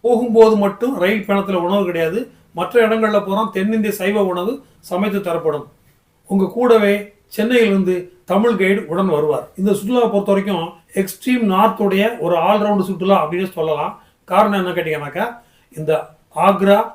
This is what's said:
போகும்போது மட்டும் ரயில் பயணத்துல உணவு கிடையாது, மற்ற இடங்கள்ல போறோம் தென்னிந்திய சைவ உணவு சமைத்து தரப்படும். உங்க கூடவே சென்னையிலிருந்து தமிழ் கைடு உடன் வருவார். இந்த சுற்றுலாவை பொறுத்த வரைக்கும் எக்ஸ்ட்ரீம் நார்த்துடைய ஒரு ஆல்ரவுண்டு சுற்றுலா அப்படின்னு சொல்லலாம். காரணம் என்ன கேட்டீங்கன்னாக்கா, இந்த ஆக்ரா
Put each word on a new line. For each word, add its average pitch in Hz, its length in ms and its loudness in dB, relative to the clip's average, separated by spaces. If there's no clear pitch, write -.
போகும்போது 226 540 4
மட்டும் 202 420 -2
ரயில் 196 300 0
பயணத்துல 196 400 0
உணவு 196 180 0
கிடையாது, 165 340 -2
மற்ற 214 340 2
இடங்கள்ல 220 300 0
போறோம் 208 220 -2
தென்னிந்திய 208 440 -2
சைவ 202 300 0
உணவு 185 280 -2
சமைத்து 190 420 -4
தரப்படும். 160 440 -4
உங்க 190 240 0
கூடவே 214 600 2
சென்னையிலிருந்து 208 680 0
தமிழ் 214 300 0
கைடு 190 320 0
உடன் 185 280 -2
வருவார். 147 400 -2
இந்த 196 160 0
சுற்றுலாவை 226 400 0
பொறுத்த 202 220 0
வரைக்கும் 190 340 -2
எக்ஸ்ட்ரீம் 226 500 -2
நார்த்துடைய 202 500 2
ஒரு 170 160 0
ஆல்ரவுண்டு 202 540 0
சுற்றுலா 185 320 0
அப்படின்னு 175 300 -4
சொல்லலாம். 160 420 -4
காரணம் 202 360 2
என்ன 180 100 -4
கேட்டீங்கன்னாக்கா, 156 540 -6
இந்த 156 140 -4
ஆக்ரா 196 420 4